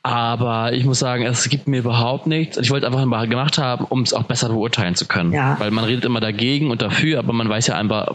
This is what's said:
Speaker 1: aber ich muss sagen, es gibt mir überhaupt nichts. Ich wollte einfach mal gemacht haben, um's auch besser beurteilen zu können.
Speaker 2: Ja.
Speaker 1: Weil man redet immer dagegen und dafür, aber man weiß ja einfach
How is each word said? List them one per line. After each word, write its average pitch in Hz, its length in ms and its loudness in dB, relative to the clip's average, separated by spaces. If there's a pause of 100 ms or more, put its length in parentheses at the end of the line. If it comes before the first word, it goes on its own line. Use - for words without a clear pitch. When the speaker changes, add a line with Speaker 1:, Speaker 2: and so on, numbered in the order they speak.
Speaker 1:
aber 117 680 0
ich 127 100 0
muss 131 140 2
sagen, 123 260 0
es 120 240 0
gibt 139 180 -2
mir 139 120 0
überhaupt 120 480 0
nichts. 160 320 0
Ich 120 120 -2
wollte 139 160 0
einfach 127 200 0
mal 117 200 0
gemacht 123 300 0
haben, 127 300 -2
um's 127 260 0
auch 113 120 0
besser 120 260 -2
beurteilen 107 460 0
zu - 100 -2
können. 87 260 0
Speaker 2:
Ja. 139 260 2
Speaker 1:
Weil 104 120 0
man 113 160 0
redet 120 180 0
immer 120 160 0
dagegen 120 500 0
und 117 120 -2
dafür, 139 360 2
aber 117 140 0
man 117 160 0
weiß 107 200 0
ja 104 100 0
einfach 98 360 -2